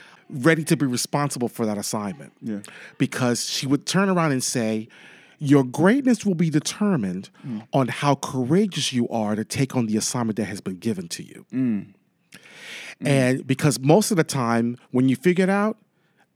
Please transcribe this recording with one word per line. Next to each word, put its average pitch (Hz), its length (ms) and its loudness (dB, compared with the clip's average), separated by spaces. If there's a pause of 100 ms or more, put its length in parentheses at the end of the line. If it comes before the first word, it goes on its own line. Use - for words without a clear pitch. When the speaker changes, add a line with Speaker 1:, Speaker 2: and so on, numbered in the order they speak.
(300)
Speaker 1:
ready 160 340 2
to 147 140 2
be 143 80 0
responsible 127 640 -2
for 117 160 -4
that 104 120 -2
assignment. 101 540 -8 (100)
Speaker 2:
Yeah. 104 180 -8 (380)
Speaker 1:
Because 123 520 -2
she - 180 -6
would 139 180 0
turn 196 240 2
around 170 220 2
and 127 100 -2
say, 110 460 -2 (500)
"Your 143 280 4
greatness 220 600 2
will 196 100 2
be 165 140 2
determined 139 800 -2 (160)
Speaker 2:
Mm. 110 280 -10
Speaker 1:
on 131 160 2
how 143 260 0
courageous 143 800 -2
you 120 160 2
are 107 260 -2
to 107 80 -2
take 135 320 -4
on 120 100 0
the 107 120 0
assignment 110 400 -2
that 110 80 -2
has 95 160 -8
been 95 160 -8
given 90 320 -6
to - 140 -10
you." - 300 -20
Speaker 2:
Mm. 113 340 -2 (460)
Mm. - 760 -12
Speaker 1:
And 135 400 2
because 131 320 0
most 160 320 4
of 196 60 0
the 156 60 4
time 117 540 0 (140)
when 131 180 4
you 127 80 2
figure 180 260 2
it 185 60 2
out, 202 280 0 (580)